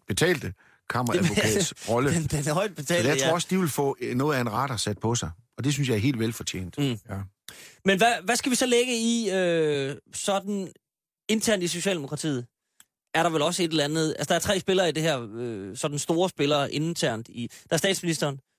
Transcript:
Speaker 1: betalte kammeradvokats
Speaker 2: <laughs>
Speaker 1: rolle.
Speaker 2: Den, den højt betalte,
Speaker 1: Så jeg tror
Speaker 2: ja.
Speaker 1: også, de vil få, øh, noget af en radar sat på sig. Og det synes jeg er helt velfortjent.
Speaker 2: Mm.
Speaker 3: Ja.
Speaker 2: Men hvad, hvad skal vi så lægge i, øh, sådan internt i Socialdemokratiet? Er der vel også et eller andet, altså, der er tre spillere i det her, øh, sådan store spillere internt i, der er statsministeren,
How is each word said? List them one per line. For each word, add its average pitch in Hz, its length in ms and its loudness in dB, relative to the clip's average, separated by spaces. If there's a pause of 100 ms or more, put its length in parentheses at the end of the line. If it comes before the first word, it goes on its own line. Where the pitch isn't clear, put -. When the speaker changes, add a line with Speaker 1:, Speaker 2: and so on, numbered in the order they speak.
Speaker 1:
betalte 143 460 0 (360)
kammeradvokats 170 880 2
Speaker 2:
<laughs> - 100 -12
Speaker 1:
rolle. 127 240 4
Speaker 2:
Den, 165 100 2
den 147 300 -2
højt 190 220 0
betalte, 170 280 0
Speaker 1:
Så 131 60 4
jeg 151 100 2
tror 135 80 2
Speaker 2:
ja. 135 60 4
Speaker 1:
også, 170 160 0
de 190 100 2
vil 175 100 2
få, 139 320 0
øh, 120 140 -4
noget 143 220 2
af 123 40 0
en 120 100 0
radar 123 260 -2
sat 104 220 -4
på 117 160 0
sig. 82 160 -4 (260)
Og 110 60 -8
det 143 100 2
synes 139 160 0
jeg 117 60 4
er 104 40 2
helt 123 200 0
velfortjent. 98 580 -4
Speaker 2:
Mm. 143 60 -2 (260)
Speaker 3:
Ja. 98 100 -8 (640)
Speaker 2:
Men 190 120 4
hvad, 226 160 4 (100)
hvad 220 120 0
skal 254 160 -2
vi 240 40 2
så 262 100 2
lægge 240 320 2
i, 226 360 0
øh, 156 640 0 (180)
sådan 196 580 -2 (580)
internt 214 340 2
i 175 40 0
Socialdemokratiet? 156 800 -2 (680)
Er 160 100 4
der 175 60 4
vel 160 120 2
også 175 220 0
et 165 60 0
eller 156 140 2
andet, 156 360 0
altså, 151 100 -4
der 180 60 4
er 165 40 4
tre 190 200 0
spillere 185 300 2
i - 20 -2
det 156 120 -2
her, 135 320 0
øh, 110 420 -6
sådan 147 220 -4
store 175 300 2
spillere 143 440 0
internt 143 560 -2
i, 117 180 -8 (220)
der - 40 0
er 165 40 2
statsministeren, 165 640 0 (180)